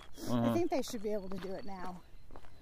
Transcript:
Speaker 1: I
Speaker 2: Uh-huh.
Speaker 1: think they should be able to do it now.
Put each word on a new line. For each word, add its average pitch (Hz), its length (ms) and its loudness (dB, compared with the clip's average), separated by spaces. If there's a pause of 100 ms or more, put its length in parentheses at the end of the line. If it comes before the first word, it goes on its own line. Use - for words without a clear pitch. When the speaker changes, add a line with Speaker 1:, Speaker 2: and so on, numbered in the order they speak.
(280)
Speaker 1:
I 113 40 2
Speaker 2:
Uh-huh. 233 220 6
Speaker 1:
think 339 160 4
they 285 120 4
should 220 200 -2
be 214 100 0
able 202 160 0
to 190 100 0
do 185 140 -4
it 165 120 -4
now. 185 360 -4 (600)